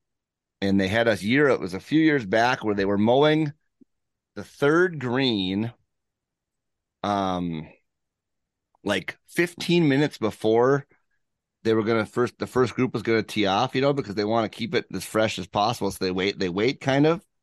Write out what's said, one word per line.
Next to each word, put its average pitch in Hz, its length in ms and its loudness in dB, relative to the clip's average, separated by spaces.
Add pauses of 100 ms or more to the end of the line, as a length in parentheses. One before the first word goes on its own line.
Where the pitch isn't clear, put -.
(640)
And 98 160 2
they 95 80 0
had 117 200 2
a 104 80 2
year, 127 320 2
it 113 120 2
was 87 140 -8
a 95 60 -8
few 151 200 0
years 147 240 2
back, 113 400 0
where 104 100 0
they 98 120 0
were 101 100 0
mowing 147 560 2 (800)
the 101 100 -12
third 165 540 0
green, 117 720 -2 (1300)
um, 90 640 -4 (1120)
like, 98 360 -4 (100)
fifteen 170 600 0
minutes 143 280 0
before 117 680 2 (800)
they 113 100 2
were 110 80 0
gonna 110 240 0
first, - 320 -4
the 104 80 -6
first 127 280 0
group 123 200 -2
was - 80 -6
gonna 113 200 0
tee 101 220 -2
off, 101 300 0
you 131 80 -2
know, 143 100 2
because 127 220 -6
they 104 100 -2
wanna 110 240 0
keep 110 260 -8
it 113 200 -2
as 92 100 -6
fresh 110 340 -2
as 90 80 -10
possible. 104 440 -2
So - 120 -8
they 92 80 -2
wait, 95 280 -2
they 95 100 -2
wait 104 320 -2
kind 135 240 2
of, 170 160 2 (220)